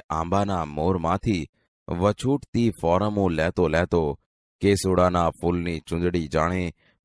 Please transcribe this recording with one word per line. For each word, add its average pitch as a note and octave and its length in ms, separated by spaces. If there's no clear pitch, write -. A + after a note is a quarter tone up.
આંબાના F2 540
મોરમાંથી E2 800
વછૂટતી A2+ 800
ફોરમો G2 580
લેતો E2+ 400
લેતો, D#2+ 520
કેસુડાના F2+ 720
ફૂલની E2+ 500
ચૂંદડી E2+ 480
જાણે E2+ 440